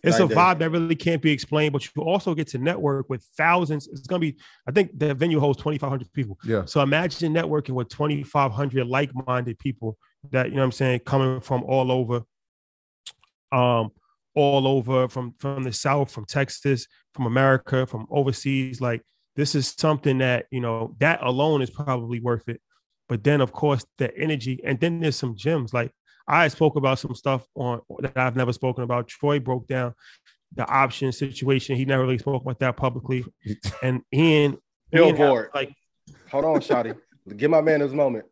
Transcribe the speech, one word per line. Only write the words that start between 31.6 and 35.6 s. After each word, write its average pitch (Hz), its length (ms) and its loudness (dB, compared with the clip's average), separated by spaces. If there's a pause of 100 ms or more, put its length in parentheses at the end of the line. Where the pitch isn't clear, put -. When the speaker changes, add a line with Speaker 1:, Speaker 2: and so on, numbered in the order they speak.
Speaker 1:
He 131 100 -2
never 135 160 2
really 131 160 0
spoke 131 240 -4
about 131 180 -8
that 127 180 0
publicly. 127 460 -4 (300)
Speaker 3:
<laughs> - 300 -8
Speaker 1:
And 127 180 -2 (100)
Ian, 147 460 4 (340)
Ian 165 180 8
had, 156 80 2
Speaker 2:
Billboard. 135 360 4
Speaker 1:
like, 139 180 -4 (600)